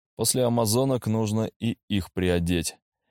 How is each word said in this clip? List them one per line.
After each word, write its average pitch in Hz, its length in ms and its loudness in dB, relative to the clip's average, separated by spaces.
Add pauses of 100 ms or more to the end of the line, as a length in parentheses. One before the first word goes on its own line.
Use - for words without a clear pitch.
(180)
После 120 260 0
амазонок 117 640 0
нужно 110 420 0 (100)
и 113 180 -2 (100)
их 98 240 -2
приодеть. 87 680 0 (340)